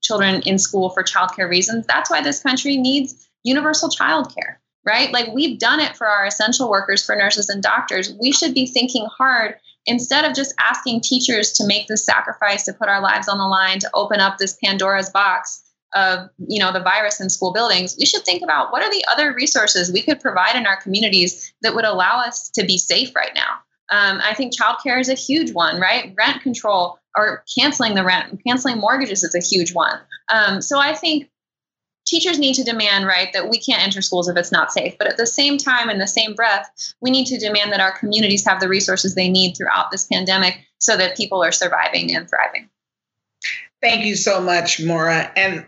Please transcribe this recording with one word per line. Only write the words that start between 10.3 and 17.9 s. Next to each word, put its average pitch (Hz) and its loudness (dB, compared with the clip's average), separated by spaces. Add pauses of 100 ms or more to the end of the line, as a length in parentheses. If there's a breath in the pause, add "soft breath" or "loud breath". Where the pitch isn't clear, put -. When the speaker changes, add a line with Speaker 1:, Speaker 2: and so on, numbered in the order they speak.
Speaker 1:
just 277 -4
asking 233 0
teachers 240 0
to 214 2
make 202 0
the 214 -2
sacrifice 202 0
to - -6
put 208 -2
our 196 2
lives 202 0
on 202 0
the 196 0
line, 190 2
to - -6
open 208 0
up 196 2
this 196 -4
Pandora's 196 0
box 196 0 (320)
of, 185 0 (180)
you 214 -2
know, 185 2
the 185 -4
virus 208 0
in 190 -4
school 185 -2
buildings. 190 0